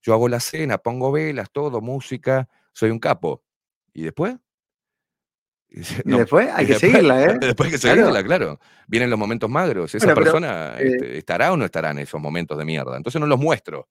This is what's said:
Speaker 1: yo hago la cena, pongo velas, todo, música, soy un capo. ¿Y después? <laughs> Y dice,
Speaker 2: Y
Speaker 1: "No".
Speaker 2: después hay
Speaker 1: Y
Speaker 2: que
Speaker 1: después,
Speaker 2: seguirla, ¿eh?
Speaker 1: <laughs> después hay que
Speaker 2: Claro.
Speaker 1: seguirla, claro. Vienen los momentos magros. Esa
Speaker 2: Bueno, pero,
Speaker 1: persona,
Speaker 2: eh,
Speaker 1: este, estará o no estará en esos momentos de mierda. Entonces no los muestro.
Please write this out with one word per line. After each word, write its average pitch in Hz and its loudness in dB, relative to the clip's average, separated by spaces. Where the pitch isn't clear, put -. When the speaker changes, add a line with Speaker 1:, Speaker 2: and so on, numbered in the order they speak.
Speaker 1:
yo 110 2
hago 120 2
la 120 -2
cena, 143 -4
pongo 127 -4
velas, 147 -4
todo, 143 -4
música, 131 -4
soy 110 0
un 113 -4
capo. 82 -2
¿Y 80 -12
después? 175 -6
<laughs> - -20
Y - -18
dice, - -10
Speaker 2:
Y - -4
Speaker 1:
"No". - 4
Speaker 2:
después 196 4
hay 147 2
Speaker 1:
Y - -2
Speaker 2:
que - 4
Speaker 1:
después, 196 4
Speaker 2:
seguirla, 143 6
¿eh? 214 4
Speaker 1:
<laughs> - -2
después 131 2
hay 165 -4
que 147 -2
Speaker 2:
Claro. - 4
Speaker 1:
seguirla, 120 4
claro. 110 -2
Vienen 123 0
los 110 0
momentos 107 -4
magros. 120 -2
Esa 202 2
Speaker 2:
Bueno, 156 4
pero, 160 6
Speaker 1:
persona, 87 -4
Speaker 2:
eh, 135 0
Speaker 1:
este, 123 -4
estará 107 0
o 180 0
no 127 0
estará 82 -4
en 71 -8
esos 76 -10
momentos 76 -6
de 76 -6
mierda. 67 -6
Entonces 120 -6
no 151 -2
los 135 4
muestro. 127 -4